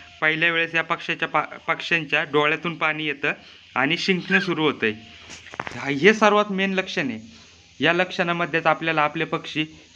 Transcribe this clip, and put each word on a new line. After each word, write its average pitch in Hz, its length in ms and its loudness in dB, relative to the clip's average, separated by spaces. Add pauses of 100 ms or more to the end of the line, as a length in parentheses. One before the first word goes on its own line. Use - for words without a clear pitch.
(220)
पहिल्या 160 300 2
वेळेस 165 240 0
या 165 80 0
पक्ष्याच्या 160 440 -4
पा-, 147 300 -2 (100)
पक्ष्यांच्या 160 560 0
डोळ्यातून 156 520 0
पाणी 156 300 -2
येतं 147 260 -4 (440)
आणि 143 220 2
शिंकणं 190 420 2
सुरू 170 240 0
होतंय. 120 300 2 (680)
हा, 131 300 -8
हे 143 240 6
सर्वात 208 380 4
main 190 220 0
लक्षण 185 340 -2
आहे. 110 120 -6 (640)
या 160 100 4
लक्षणामध्येच 170 720 -2
आपल्याला 160 360 2
आपले 151 240 0
पक्षी 156 400 -4 (300)